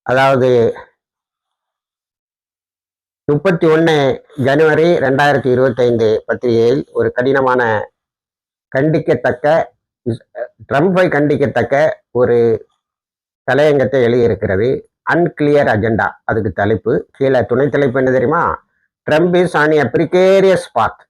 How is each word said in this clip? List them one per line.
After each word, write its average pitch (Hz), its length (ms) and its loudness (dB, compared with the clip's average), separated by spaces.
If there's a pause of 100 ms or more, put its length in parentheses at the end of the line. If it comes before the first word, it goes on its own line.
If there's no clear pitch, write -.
அதாவது 127 720 0 (2500)
முப்பத்தி 165 440 0
ஒண்ணு 156 560 0 (120)
ஜனவரி 151 640 2
ரெண்டாயிரத்தி 135 540 0
இருபத்தைந்து 123 760 0
பத்திரிகையில் 117 640 -2
ஒரு 113 200 -2
கடினமான, 127 800 -2 (840)
கண்டிக்கத்தக்க, 151 920 0 (1080)
ட்ரம்பை 180 360 0
கண்டிக்கத்தக்க 143 800 0 (220)
ஒரு 120 560 0 (760)
தலையங்கத்தை 135 640 2
எழுதியிருக்கிறது. 113 840 -2 (240)
அன்கிளியர் 147 540 0
அஜெண்டா, 110 440 -2 (120)
அதுக்கு 98 280 -4
தலைப்பு. 107 600 -2
கீழே 131 340 0
துணை 131 240 0
தலைப்பு 139 280 -2
என்ன 131 140 0
தெரியுமா? 127 520 -2 (480)
"Trump 175 240 2
is 180 180 0
on 151 180 0
a 147 200 0
precarious 185 680 2 (200)
path - 180 -2 (120)